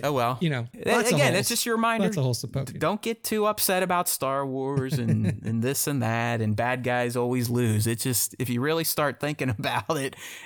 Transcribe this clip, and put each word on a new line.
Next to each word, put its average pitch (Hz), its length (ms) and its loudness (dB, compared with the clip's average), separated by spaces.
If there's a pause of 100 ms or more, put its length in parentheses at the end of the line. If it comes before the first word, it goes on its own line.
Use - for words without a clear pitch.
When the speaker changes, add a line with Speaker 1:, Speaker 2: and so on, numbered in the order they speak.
Speaker 1:
Oh, 147 80 0
well. 120 260 2
Speaker 2:
you 170 100 2
know, 120 220 -2
Speaker 1:
Th-, - 140 -10
Speaker 2:
lots 226 240 2
of 180 60 4
Speaker 1:
again, 165 180 4
Speaker 2:
holes. 180 80 2
Speaker 1:
it's - 80 0
just 233 160 0
your 233 100 0
reminder. 226 300 2
Speaker 2:
Lots 196 100 0
of 147 80 0
holes 127 180 0
to - 60 -8
poke 135 200 -4
Speaker 1:
D-, - 80 -10
Speaker 2:
in. - 40 -10
Speaker 1:
don't 175 220 0
get 226 240 -6
too 214 200 0
upset 196 380 2
about 180 240 0
Star 135 380 0
Wars 135 480 -2
and, 113 320 2
Speaker 2:
<laughs> - 180 -2
Speaker 1:
and 113 180 0
this 131 240 0
and 143 160 0
that, 117 380 0
and 107 160 2
bad 123 300 0
guys 123 320 0
always 123 320 0
lose. 113 380 2
It's 120 180 -2
just, - 340 0
if 123 100 -2
you 120 120 0
really 160 240 0
start 143 340 0
thinking 147 300 -2
<laughs> 107 100 -4
about 135 380 -2
it 135 180 -4 (300)